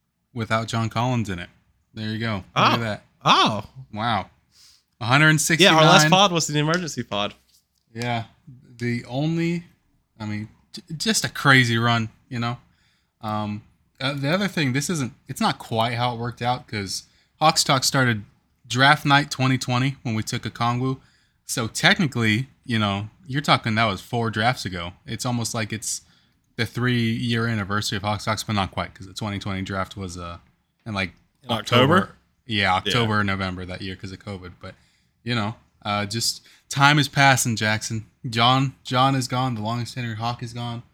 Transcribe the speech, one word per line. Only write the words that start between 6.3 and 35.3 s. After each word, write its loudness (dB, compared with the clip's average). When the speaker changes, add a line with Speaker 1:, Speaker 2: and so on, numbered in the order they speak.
Speaker 2:
was 0
the -2
emergency -2
pod. -4
Speaker 1:
Yeah. -4
The -4
only, -2
I -8
mean, -6
j-, -14
just -2
a -4
crazy 4
run, 2
you -8
know? -4
Um, -6
uh, -4
the -4
other 0
thing, 0
this -2
isn't, -2
it's -6
not 0
quite 0
how 0
it -8
worked -8
out, -2
'cause -6
Hawks 4
Talk 2
started 2
draft 4
night 4
twenty 0
twenty -2
when -2
we -2
took -6
Okongwu. -2
So -4
technically, 2
you 0
know, 0
you're -4
talking 2
that 4
was 0
four -4
drafts 0
ago. -8
It's -8
almost -4
like -6
it's -6
the -2
three-year 0
anniversary -2
of -4
Hawks -4
Talks, -4
but -6
not -2
quite, -6
'cause -20
the -20
twenty -6
twenty -6
draft -6
was, -10
uh, -12
in, -8
like, -4
Speaker 2:
In -6
October? 2
Speaker 1:
October. -4
Yeah, 2
October 0
Speaker 2:
Yeah. 2
Speaker 1:
or 2
November -4
that -10
year -8
'cause -14
of -14
covid. -12
But, -16
you -4